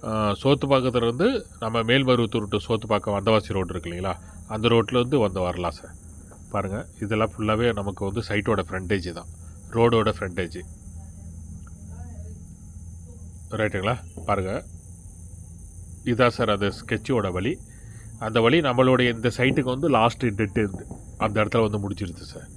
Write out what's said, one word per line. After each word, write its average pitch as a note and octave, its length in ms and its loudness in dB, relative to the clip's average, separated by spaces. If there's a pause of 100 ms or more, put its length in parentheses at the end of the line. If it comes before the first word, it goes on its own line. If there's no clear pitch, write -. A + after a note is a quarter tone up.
ஆ, - 80 -6 (220)
சோத்துப்பாக்கத்துலேருந்து C3 960 2 (320)
நம்ம A2+ 220 0
மேல்மருவத்தூர் A#2+ 680 4
to G#2 100 2
சோத்துப்பாக்கம் G#2+ 560 4
வந்தவாசி G#2 400 2
ரோடு F#2 160 0
இருக்கு F2+ 180 -6
இல்லைங்களா, F2+ 240 -2 (340)
அந்த A2 200 0
ரோட்லேருந்து A#2+ 500 4
வந்து G2 220 2
வரலாம் F2+ 380 -2
சார். - 160 -16 (560)
பாருங்க, G2 300 -2 (200)
இதெல்லாம் G#2+ 340 0
ஃபுல்லாவே A2 380 2
நமக்கு G2+ 320 -4
வந்து G2 180 -2
சைட்டோட G#2 400 0
ஃப்ரண்டேஜ் F#2 500 -2
தான், E3 180 -12 (400)
ரோடோட A2+ 400 4
ஃப்ரண்டேஜ், F2+ 500 -4 (3000)
ரைட்டுங்களா? G#2+ 440 0 (280)
பாருங்க, G2 280 0 (1500)
இதான் A#2+ 320 4
சார் A2+ 140 2
அந்த G2+ 200 2
ஸ்கெட்சோட A2 600 -2
வழி. F#2+ 200 0 (680)
அந்த A2+ 220 0
வழி A#2+ 200 8
நம்மளுடைய B2+ 520 6
இந்த A#2 160 0
சைட்டுக்கு B2+ 440 2
வந்து C3+ 160 0
லாஸ்ட் A#2 360 4 (120)
டெட் G#2 220 0
எண்ட், G2 240 0 (360)
அந்த G#2+ 200 0
இடத்துல G#2+ 260 4
வந்து G#2+ 160 0
முடிஞ்சிருது F#2+ 440 -6
சார். - 320 -14